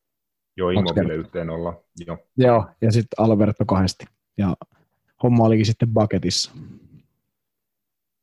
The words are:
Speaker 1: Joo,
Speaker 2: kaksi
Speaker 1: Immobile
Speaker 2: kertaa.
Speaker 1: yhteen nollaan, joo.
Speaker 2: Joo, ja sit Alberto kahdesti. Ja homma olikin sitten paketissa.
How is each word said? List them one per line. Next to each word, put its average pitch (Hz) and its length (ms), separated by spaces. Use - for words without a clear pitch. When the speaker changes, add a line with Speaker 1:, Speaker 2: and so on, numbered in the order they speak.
Speaker 1:
Joo, 90 120
Speaker 2:
kaksi 92 100
Speaker 1:
Immobile 87 160
Speaker 2:
kertaa. 78 220
Speaker 1:
yhteen 82 300
nollaan, 82 300
joo. 85 120
Speaker 2:
Joo, 120 300
ja 120 120
sit 113 140
Alberto 104 460
kahdesti. 95 400
Ja 98 180
homma 120 220
olikin 110 220
sitten 113 260
paketissa. 107 600